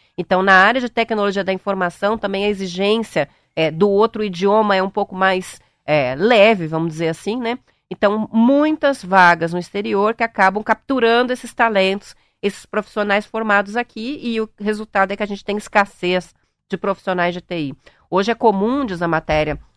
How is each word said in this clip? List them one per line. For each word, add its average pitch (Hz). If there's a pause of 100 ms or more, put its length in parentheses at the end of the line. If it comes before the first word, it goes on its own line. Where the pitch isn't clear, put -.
(160)
Então, 180
na 196
área 208
de 247
tecnologia 208
da 190
informação, 190
também 196
a 208
exigência, 196 (280)
é, 160
do 170
outro 214
idioma 202
é 185
um 190
pouco 202
mais, 185 (240)
é, 139
leve, 202
vamos 160
dizer 160
assim, 190
né? 247 (320)
Então, 208
muitas 277
vagas 175
no 180
exterior 208
que -
acabam 208
capturando 240
esses 247
talentos, 196 (280)
esses -
profissionais 208
formados 208
aqui, 240
e 226
o 220
resultado 208
é 202
que 208
a 208
gente 202
tem 208
escassez 185 (340)
de -
profissionais 180
de 175
T -
I. 143 (360)
Hoje 196
é -
comum, 226
diz 185
a 180
matéria, 156 (160)